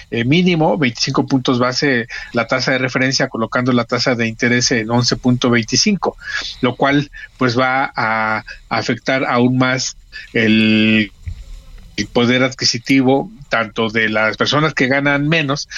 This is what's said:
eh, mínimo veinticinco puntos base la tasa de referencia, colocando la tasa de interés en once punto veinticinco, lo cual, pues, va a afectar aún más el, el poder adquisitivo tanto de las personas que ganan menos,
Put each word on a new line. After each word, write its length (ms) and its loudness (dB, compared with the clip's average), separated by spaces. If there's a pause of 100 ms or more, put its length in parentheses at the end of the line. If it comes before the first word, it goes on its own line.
(100)
eh, 140 -2
mínimo 540 2
veinticinco 480 -2
puntos 340 0
base 480 0 (240)
la 140 -2
tasa 260 -2
de 60 0
referencia, 500 0
colocando 440 -2
la 120 2
tasa 320 -2
de 100 -2
interés 460 0
en 180 -2
once 260 0
punto 340 0
veinticinco, 680 0 (440)
lo 140 0
cual, 360 0 (260)
pues, 200 0
va 380 0
a 480 -2 (280)
afectar 560 -2
aún 320 2
más 380 -2 (360)
el, 800 2 (840)
el 120 -6
poder 340 2
adquisitivo 880 2 (180)
tanto 400 -2
de 220 0
las 260 2
personas 380 0
que 140 0
ganan 380 2
menos, 520 -2